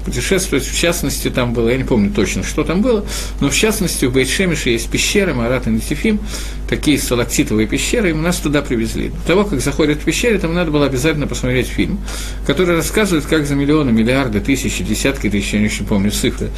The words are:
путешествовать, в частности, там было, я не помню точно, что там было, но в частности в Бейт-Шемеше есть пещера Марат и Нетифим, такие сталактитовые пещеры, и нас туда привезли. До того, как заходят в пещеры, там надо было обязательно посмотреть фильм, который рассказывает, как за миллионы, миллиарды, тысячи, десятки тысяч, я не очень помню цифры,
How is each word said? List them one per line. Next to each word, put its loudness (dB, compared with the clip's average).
путешествовать, 0
в -4
частности, 0
там 0
было, 2
я 2
не 0
помню 2
точно, 0
что -2
там 0
было, 2
но 2
в 0
частности 0
в 2
Бейт-Шемеше 0
есть 0
пещера 0
Марат 0
и 0
Нетифим, 0
такие 2
сталактитовые 0
пещеры, 0
и 0
нас 0
туда 0
привезли. -2
До -8
того, 4
как -2
заходят 0
в -8
пещеры, 2
там -2
надо 0
было 2
обязательно 0
посмотреть 0
фильм, -2
который 2
рассказывает, 0
как 2
за 0
миллионы, 2
миллиарды, 2
тысячи, 0
десятки 0
тысяч, -2
я 2
не 2
очень -4
помню 0
цифры, -2